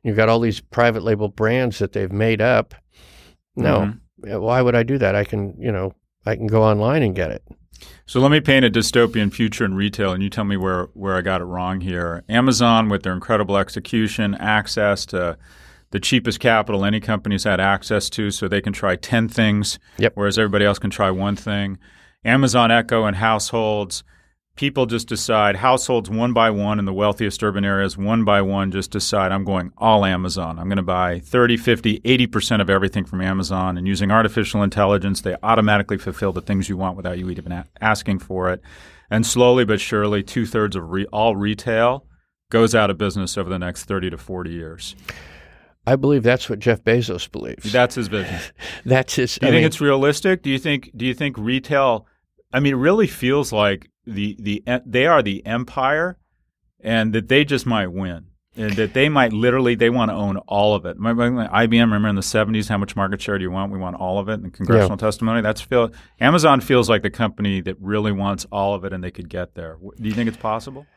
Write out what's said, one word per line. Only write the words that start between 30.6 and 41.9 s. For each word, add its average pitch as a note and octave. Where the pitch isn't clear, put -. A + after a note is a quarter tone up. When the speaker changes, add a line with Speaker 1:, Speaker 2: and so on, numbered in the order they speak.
Speaker 2:
gonna G2
buy F2+
thirty, A#2+
fifty, A#2
eighty B2+
percent G#2+
of F#2
everything G2
from F#2
Amazon." F#2
And F2+
using G2
artificial G#2+
intelligence, G2
they F#2
automatically G#2+
fulfill F#2+
the F2
things F#2+
you F#2+
want F#2
without F2+
you F#2
even F2
a-, F2
asking G#2+
for F#2
it. F#2
And A2
slowly B2
but G#2
surely, G#2
two-thirds G#2+
of E2+
re-, G2
all G#2+
retail A2+